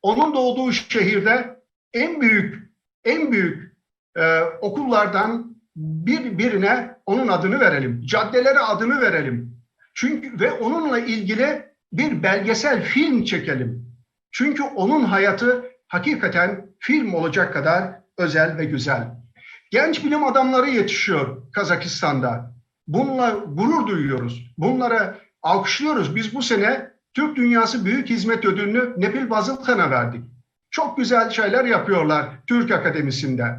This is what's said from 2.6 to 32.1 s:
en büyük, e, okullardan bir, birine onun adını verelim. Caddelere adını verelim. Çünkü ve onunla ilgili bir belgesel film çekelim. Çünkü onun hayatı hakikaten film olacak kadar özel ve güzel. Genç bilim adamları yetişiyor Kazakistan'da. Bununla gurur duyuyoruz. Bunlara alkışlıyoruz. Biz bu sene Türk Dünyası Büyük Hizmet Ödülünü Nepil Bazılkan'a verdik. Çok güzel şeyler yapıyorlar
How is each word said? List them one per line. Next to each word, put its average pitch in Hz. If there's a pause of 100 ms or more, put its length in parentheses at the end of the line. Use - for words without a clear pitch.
en 285
büyük, 175 (400)
e, 160
okullardan 226 (200)
bir, 170
birine 214 (100)
onun 240
adını 190
verelim. 135
Caddelere 247
adını 277
verelim. 139 (360)
Çünkü 254
ve -
onunla 269
ilgili 226 (260)
bir 233
belgesel 202
film 269
çekelim. 131 (380)
Çünkü 277
onun 262
hayatı 202 (160)
hakikaten 185 (120)
film 247
olacak 165
kadar 170 (180)
özel 160
ve 156
güzel. 123 (600)
Genç 302
bilim 294
adamları 262
yetişiyor -
Kazakistan'da. 143 (340)
Bununla 254
gurur 208
duyuyoruz. 135
Bunlara 226 (240)
alkışlıyoruz. 196
Biz 220
bu 277
sene 226 (220)
Türk 302
Dünyası 240
Büyük 247
Hizmet 226
Ödülünü 202
Nepil 226
Bazılkan'a 214
verdik. 120 (500)
Çok -
güzel 233
şeyler 226
yapıyorlar 165 (180)